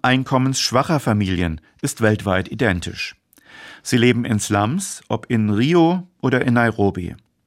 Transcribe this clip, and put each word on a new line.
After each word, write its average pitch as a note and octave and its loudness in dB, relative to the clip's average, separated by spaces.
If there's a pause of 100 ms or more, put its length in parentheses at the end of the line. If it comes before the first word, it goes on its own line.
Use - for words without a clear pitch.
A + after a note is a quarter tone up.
einkommensschwacher C3 0
Familien F2+ 0 (200)
ist - -6
weltweit G2 0
identisch. F#2+ -4 (640)
Sie - -2
leben A#2+ 2
in A2+ 0
Slums, G#2+ -2
ob - -6
in A2 0
Rio E3 2 (140)
oder B2+ 0
in B2 2
Nairobi. G2+ 0 (320)